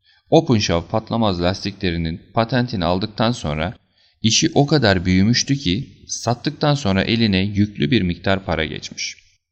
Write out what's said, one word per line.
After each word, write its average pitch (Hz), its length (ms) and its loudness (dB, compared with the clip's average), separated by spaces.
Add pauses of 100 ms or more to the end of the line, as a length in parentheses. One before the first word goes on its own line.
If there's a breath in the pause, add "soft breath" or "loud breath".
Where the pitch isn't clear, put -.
(300 soft breath)
Openshaw 107 640 2
patlamaz 110 500 -2
lastiklerinin 87 800 -2 (120)
patentini 117 520 -2
aldıktan 104 460 0
sonra 80 440 -6 (460)
işi 113 320 2
o 143 140 4
kadar 104 380 2
büyümüştü 98 500 2
ki 101 520 -4
sattıktan 147 680 -2
sonra 98 280 0
eline 110 360 2
yüklü 101 520 0
bir 107 100 4
miktar 95 440 -2
para 80 200 -2
geçmiş. - 500 -10 (360)